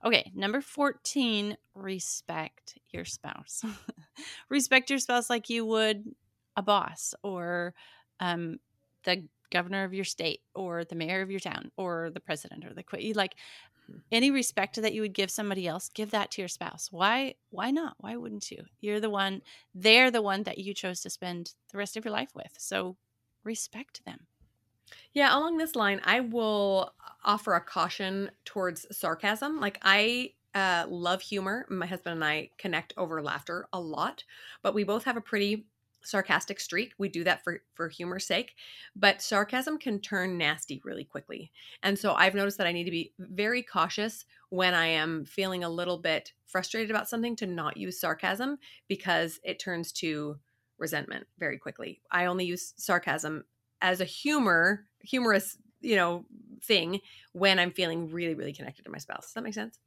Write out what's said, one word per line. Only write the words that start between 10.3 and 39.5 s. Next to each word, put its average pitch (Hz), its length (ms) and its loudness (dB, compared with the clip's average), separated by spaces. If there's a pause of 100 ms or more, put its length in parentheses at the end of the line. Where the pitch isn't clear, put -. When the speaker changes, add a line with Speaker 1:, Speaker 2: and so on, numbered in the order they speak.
Speaker 1:
or 170 300 -4
the 170 100 -10
mayor 170 280 -2
of 190 80 -6
your 196 100 -4
town - 380 -8
or 170 340 -4
the 175 80 -10
president - 460 -8
or - 80 -16
the - 80 -14
que-, - 180 -10
you, 220 140 -2
like, 196 200 0 (560)
Speaker 2:
Mm-hmm. - 80 -18 (140)
Speaker 1:
any 247 180 6
respect 233 500 0
that 220 140 2
you 220 60 -2
would 214 120 -2
give 196 160 0
somebody 196 380 -2
else, 165 260 -4
give 214 200 -6
that 208 180 0
to - 100 -8
your 180 80 -4
spouse. - 440 -8
Why, 226 420 2 (160)
why 214 220 -2
not? 311 260 -2
Why 220 160 -10
wouldn't 226 340 -10
you? - 140 -14 (180)
You're 208 200 0
the 214 100 0
one, 196 320 0 (320)
they're 226 380 10
the 233 100 4
one 196 220 2
that - 140 -6
you 196 140 -6
chose 185 280 -4
to 180 100 -8
spend 175 440 -8 (180)
the 202 60 -8
rest 202 180 -6
of 220 80 -8
your 214 80 -2
life 226 200 -2
with. - 260 -16
So 185 380 -4 (460)
respect - 640 -10
them. 170 240 -18 (840)
Speaker 2:
Yeah, 277 240 6
along 320 200 2
this 320 180 -2
line, 202 300 2
I 220 160 4
will 214 720 2 (300)
offer 208 300 4
a 170 60 6
caution 190 680 -2 (140)
towards 180 420 -4 (100)
sarcasm. 220 640 0
Like, 202 240 -2
I, 220 520 6 (200)
uh, 185 340 4
love 175 320 0
humor. 202 480 -4
My 180 180 -4
husband 180 280 -6
and 160 100 -2
I 151 340 0
connect 170 380 -4
over 165 240 -2
laughter 151 520 -4
a 185 80 -4
lot, 160 420 -2 (400)
but 196 120 2
we 208 100 2
both 208 220 0
have 247 100 0
a 233 40 -4
pretty 208 460 0 (380)
sarcastic 190 560 0
streak. 202 380 -4
We 196 100 0
do 170 160 -4
that 170 200 2
for, 175 180 -6 (120)
for 165 140 -4
humor's 180 380 -6
sake, 196 280 -2 (420)
but 196 260 6
sarcasm 247 560 0